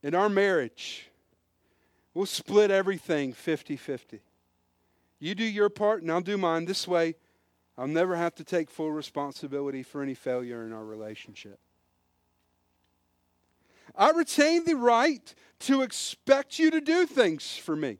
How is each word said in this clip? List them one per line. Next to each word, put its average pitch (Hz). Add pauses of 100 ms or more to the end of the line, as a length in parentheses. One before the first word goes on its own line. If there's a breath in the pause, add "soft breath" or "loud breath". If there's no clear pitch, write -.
In 143
our 196
marriage, 196 (1040)
we'll 190
split 202
everything 180
fifty-fifty. 139 (960)
You 165
do 202
your 208
part 208
and 165
I'll 175
do 196
mine. 165
This 190
way, 165 (600)
I'll 127
never 175
have 170
to 165
take 165
full 156
responsibility 143
for 143
any 135
failure 123
in 113
our 110
relationship. 107 (2500 soft breath)
I 254
retain 330
the 330
right 240 (240 soft breath)
to 269
expect -
you 311
to 320
do 330
things 185
for -
me. 139